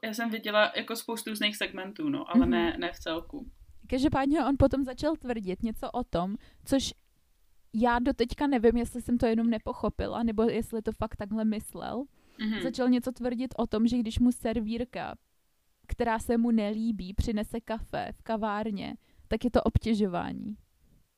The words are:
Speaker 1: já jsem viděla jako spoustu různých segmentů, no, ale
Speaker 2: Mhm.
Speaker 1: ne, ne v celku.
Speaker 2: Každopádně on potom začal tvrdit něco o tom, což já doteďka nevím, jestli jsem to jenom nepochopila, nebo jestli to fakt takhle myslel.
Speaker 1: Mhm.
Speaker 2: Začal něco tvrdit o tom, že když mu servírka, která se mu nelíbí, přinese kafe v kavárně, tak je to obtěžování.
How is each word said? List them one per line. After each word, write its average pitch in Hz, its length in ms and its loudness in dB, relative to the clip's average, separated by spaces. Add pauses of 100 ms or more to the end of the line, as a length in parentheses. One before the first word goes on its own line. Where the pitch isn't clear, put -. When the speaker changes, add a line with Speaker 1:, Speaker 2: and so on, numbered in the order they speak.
Speaker 1:
já 220 100 -6
jsem 233 160 -4
viděla 214 460 2
jako 220 200 -4
spoustu 220 340 -6
různých 208 260 -2
segmentů, 190 520 -6
no, 139 220 -4
ale - 100 6
Speaker 2:
Mhm. - 100 6
Speaker 1:
ne, - 280 2
ne 175 140 -4
v - 60 -16
celku. - 520 -8 (380)
Speaker 2:
Každopádně 277 560 2
on 269 140 2
potom 269 260 6
začal 294 320 -2
tvrdit 214 460 -4
něco 226 280 -4
o 247 140 -4
tom, 185 320 -2 (280)
což - 300 0 (800)
já 240 240 2
doteďka 247 480 0
nevím, 233 300 6
jestli 240 260 -2
jsem 240 160 2
to 254 80 2
jenom 226 240 2
nepochopila, 214 720 -2
nebo 220 200 0
jestli 226 400 0
to 226 100 -4
fakt - 240 -6
takhle 220 280 -4
myslel. 214 600 -4 (340)
Speaker 1:
Mhm. 214 240 -2
Speaker 2:
Začal 247 280 0
něco 247 220 2
tvrdit 247 460 -4
o 233 80 0
tom, 220 200 2
že 247 120 2
když 226 200 -2
mu 240 140 6
servírka, 226 800 -4 (720)
která 226 320 0
se 233 200 0
mu 233 120 4
nelíbí, 214 640 0
přinese 220 460 -2
kafe - 520 -6
v - 100 -18
kavárně, 214 720 -4 (360)
tak 226 140 0
je 240 60 0
to - 120 6
obtěžování. 208 920 0 (600)